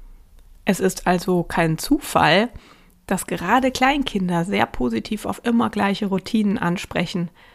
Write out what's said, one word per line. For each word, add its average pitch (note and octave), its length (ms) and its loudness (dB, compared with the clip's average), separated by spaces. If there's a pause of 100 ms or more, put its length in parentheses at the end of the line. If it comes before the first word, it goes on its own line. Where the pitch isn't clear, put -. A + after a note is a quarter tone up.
(640)
Es F#3 160 0
ist F#3 260 0
also F3+ 360 2
kein E3 340 0
Zufall, F#3+ 720 2 (580)
dass - 180 -2
gerade A3+ 460 2
Kleinkinder G#3+ 720 0
sehr G3+ 220 0
positiv A3+ 600 -4
auf - 200 -6
immer A#3 240 2
gleiche G3+ 380 0
Routinen G3+ 500 0
ansprechen F3 720 -4 (240)